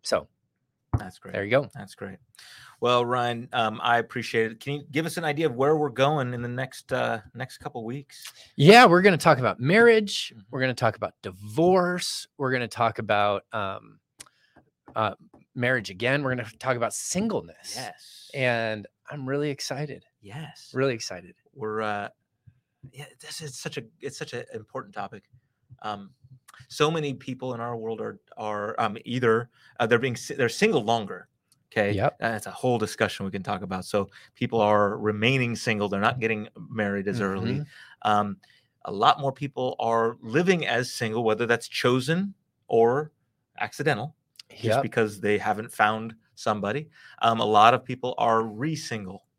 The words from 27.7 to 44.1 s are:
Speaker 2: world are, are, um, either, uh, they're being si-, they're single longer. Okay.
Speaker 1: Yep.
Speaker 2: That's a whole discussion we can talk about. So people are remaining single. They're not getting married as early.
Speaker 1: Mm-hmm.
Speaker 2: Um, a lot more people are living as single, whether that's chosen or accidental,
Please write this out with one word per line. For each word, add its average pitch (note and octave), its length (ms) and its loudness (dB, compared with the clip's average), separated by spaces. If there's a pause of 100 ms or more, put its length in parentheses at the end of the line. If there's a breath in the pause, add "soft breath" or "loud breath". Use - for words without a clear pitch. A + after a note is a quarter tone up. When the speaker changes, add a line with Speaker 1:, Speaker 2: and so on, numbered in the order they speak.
Speaker 2:
world A2 240 -8
are, A2 180 -8 (180)
are, G#2 440 -6
um, A2 240 -2
either, A#2+ 460 0 (280 soft breath)
uh, A#2 80 2
they're A#2 120 4
being B2 180 -2
si-, - 180 -10
they're B2 140 2
single G3 340 2
longer. G2+ 460 -2 (440)
Okay. G#2 200 2
Speaker 1:
Yep. G#2 280 0
Speaker 2:
That's A2 260 -4
a - 40 -12
whole B2 280 0
discussion G#2 460 -2
we F#2+ 80 -6
can G2 100 -8
talk F#2 200 -6
about. F#2 240 -6
So G2+ 240 -2 (240 loud breath)
people A#2 260 -2
are G#2 380 4
remaining A2+ 580 0
single. G#2 320 -2
They're G2 120 -2
not A#2+ 200 0
getting A2 280 -2 (220)
married G2+ 380 -4
as G2+ 120 -4
early. G2 340 -2
Speaker 1:
Mm-hmm. D3 80 -4 (480 loud breath)
Speaker 2:
Um, G#2 260 0 (480 soft breath)
a - 80 -8
lot G#2+ 280 2
more C#3 120 -2
people C3 460 -6
are A#2 420 0
living D#3 460 0
as A#2+ 260 -2
single, A#2 320 -4
whether A2 220 2
that's A#2 220 0
chosen D3 680 0 (340)
or B2 420 2 (480)
accidental, C3+ 560 -4 (360)